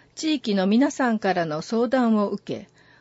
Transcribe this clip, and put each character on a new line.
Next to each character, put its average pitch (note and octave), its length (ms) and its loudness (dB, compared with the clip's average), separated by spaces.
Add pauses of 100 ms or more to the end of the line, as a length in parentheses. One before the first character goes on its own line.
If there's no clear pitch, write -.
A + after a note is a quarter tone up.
(140)
地 D#4 200 -2
域 A3 200 -2
の F#3 120 2
皆 B3 240 4
さ B3+ 200 -2
ん G#3+ 80 0
か F#3+ 140 0
ら F3 140 0
の D#3 160 -6
相 A#3 260 -2
談 A#3+ 280 2
を G#3 120 0
受 G3+ 360 -8
け、 - 40 -20 (320)